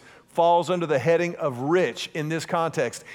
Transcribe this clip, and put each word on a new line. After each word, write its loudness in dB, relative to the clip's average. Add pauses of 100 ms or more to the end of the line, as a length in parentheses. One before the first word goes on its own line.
(280)
falls 2
under 0
the 0
heading 2
of -4
rich 0
in -4
this -4
context. -2 (120)